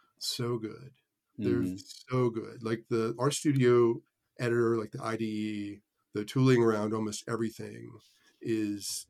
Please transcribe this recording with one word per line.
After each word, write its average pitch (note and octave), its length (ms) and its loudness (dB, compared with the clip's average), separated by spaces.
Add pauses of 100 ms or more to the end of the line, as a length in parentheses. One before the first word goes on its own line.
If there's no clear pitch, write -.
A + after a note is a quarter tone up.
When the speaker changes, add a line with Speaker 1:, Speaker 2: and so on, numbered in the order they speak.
(180)
Speaker 1:
so A#2+ 400 -4
good. A2 340 -10 (460)
They're A2 220 2
Speaker 2:
Mm-hmm. F#2 160 -2 (340)
Speaker 1:
so B2+ 200 2
good. A2 340 -8
Like A2 260 -4
the A2+ 240 0
RStudio B2 880 4 (380)
editor, A#2 380 2
like G#2+ 140 -4
the B2+ 120 -10
I A2+ 120 -4
D A2+ 100 -4
E, G#2+ 560 -6 (320)
the G#2 120 -2
tooling C3 380 4
around G#2+ 300 2
almost G#2+ 360 -4
everything A2+ 640 -8 (500)
is, G#2 680 -4